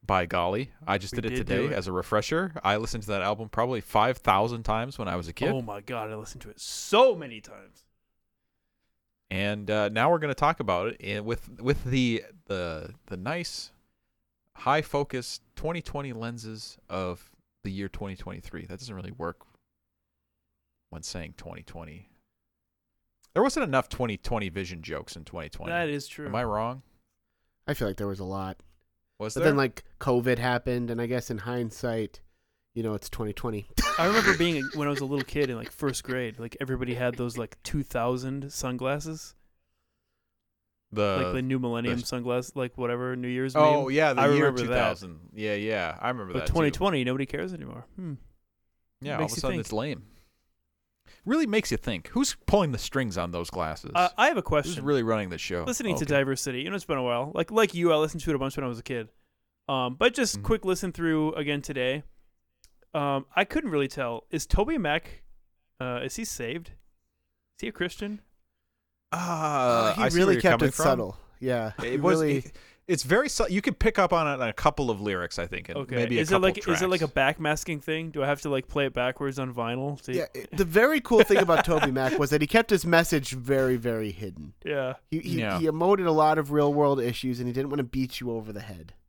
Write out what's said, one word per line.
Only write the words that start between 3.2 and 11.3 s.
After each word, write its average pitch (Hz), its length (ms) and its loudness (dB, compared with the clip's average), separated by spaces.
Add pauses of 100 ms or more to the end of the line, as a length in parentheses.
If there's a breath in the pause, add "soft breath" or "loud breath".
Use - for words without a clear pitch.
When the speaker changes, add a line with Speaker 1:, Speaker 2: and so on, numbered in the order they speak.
Speaker 1:
album 107 280 -2
probably 120 320 0
five 117 360 4
thousand 113 460 2
times 113 340 -2
when 107 100 -4
I 90 80 -2
was 85 120 -4
a 82 60 -10
kid. 143 180 -2
Speaker 2:
Oh 131 100 -2
my 104 200 -10
God, 110 300 -8
I 110 40 -8
listened 107 280 -12
to 110 60 -16
it - 100 -20
so - 560 4
many 123 260 -12
times. 98 420 -20 (1500)
Speaker 1:
And, 101 400 -4
uh, 107 200 2
now 117 220 2
we're 170 80 4
gonna 147 140 -4
talk 151 260 2
about 95 280 0
it - 140 -8
in, 104 240 -6
with, - 360 -8